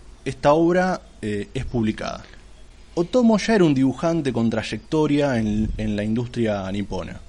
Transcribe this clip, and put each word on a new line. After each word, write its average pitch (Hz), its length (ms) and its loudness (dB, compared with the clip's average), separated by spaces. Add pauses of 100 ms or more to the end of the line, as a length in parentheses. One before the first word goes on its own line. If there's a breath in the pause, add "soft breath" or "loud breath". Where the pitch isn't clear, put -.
(240)
esta 143 280 2
obra, 180 480 2 (220)
eh, 104 320 -4
es 127 100 -4
publicada. - 600 -4 (680)
Otomo 220 440 4
ya 226 160 0
era 196 100 6
un 151 80 6
dibujante 135 600 0
con 113 180 0
trayectoria 143 880 0
en, 107 400 0
en 107 180 -2
la 104 60 -2
industria 110 720 -2
nipona. 95 560 -8